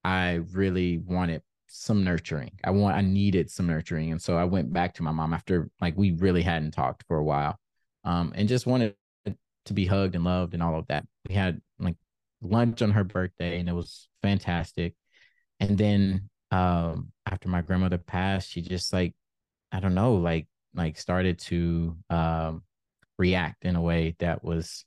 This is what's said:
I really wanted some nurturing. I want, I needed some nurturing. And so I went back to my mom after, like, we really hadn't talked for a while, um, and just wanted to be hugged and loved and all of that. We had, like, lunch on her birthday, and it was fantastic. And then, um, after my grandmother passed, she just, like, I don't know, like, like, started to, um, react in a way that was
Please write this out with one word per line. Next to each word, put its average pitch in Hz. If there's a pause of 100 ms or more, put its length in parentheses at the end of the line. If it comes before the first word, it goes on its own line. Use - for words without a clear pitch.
I 92 (180)
really 92
wanted 87 (240)
some 104
nurturing. 82 (100)
I -
want, 98
I 101
needed 98
some 90
nurturing. 80
And 80
so 85
I 87
went 87
back 87
to -
my 78
mom 80
after, 82 (120)
like, 87
we 98
really 87
hadn't 82
talked 65
for 82
a 76
while, 73 (460)
um, 87
and 104
just 123
wanted 120 (680)
to 101
be 98
hugged 95
and 85
loved 90
and 85
all 82
of 80
that. 71 (240)
We 92
had, 92 (200)
like, 87 (440)
lunch 113
on 104
her 104
birthday, 90
and 87
it 87
was - (140)
fantastic. 87 (640)
And 101
then, 98 (220)
um, 87 (160)
after 92
my 90
grandmother 92
passed, 92
she 85
just, 87
like, 90 (600)
I 95
don't 92
know, 113
like, 85 (260)
like, 82
started 90
to, 85 (140)
um, 80 (560)
react 90
in 90
a 85
way 82
that 85
was 82